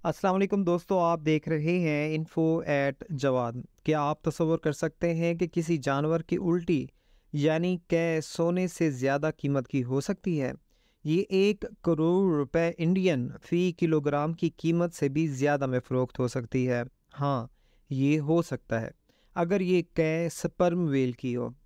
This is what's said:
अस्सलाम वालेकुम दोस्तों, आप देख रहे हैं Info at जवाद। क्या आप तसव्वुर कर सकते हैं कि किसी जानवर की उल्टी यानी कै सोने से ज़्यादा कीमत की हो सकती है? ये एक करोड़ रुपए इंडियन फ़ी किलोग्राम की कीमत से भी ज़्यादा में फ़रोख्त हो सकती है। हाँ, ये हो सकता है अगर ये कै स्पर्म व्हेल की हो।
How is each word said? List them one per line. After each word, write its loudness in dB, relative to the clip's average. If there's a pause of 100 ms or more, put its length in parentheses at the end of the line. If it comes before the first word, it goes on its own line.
अस्सलाम 0
वालेकुम 2
दोस्तों, 0
आप 2
देख 0
रहे 0
हैं 0
Info -2 (240)
at -2 (100)
जवाद। -2 (240)
क्या 2
आप -2
तसव्वुर 0
कर 0
सकते -2
हैं 0
कि 0
किसी -2
जानवर 0
की -4
उल्टी 0 (540)
यानी 2 (140)
कै 2
सोने -2
से 0
ज़्यादा 0
कीमत -2
की -2
हो -2
सकती -2
है? -2 (520)
ये 2 (140)
एक 2 (200)
करोड़ 2
रुपए 0 (120)
इंडियन 2 (120)
फ़ी 0
किलोग्राम 0
की -2 (100)
कीमत 0
से -2
भी 0
ज़्यादा 0
में 0
फ़रोख्त -4
हो 0
सकती -4
है। -2 (300)
हाँ, -2 (400)
ये 2
हो 2
सकता -6
है -8 (440)
अगर 0
ये 2 (140)
कै 0
स्पर्म 0
व्हेल 0
की -4
हो। -6 (120)